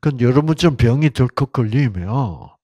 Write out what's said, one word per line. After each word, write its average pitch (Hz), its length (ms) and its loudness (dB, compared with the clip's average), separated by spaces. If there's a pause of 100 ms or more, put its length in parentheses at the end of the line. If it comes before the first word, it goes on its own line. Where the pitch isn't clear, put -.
근데 131 240 0
여러분처럼 151 520 2
병이 127 340 2
덜컥 131 420 -2
걸리면 110 960 -2 (140)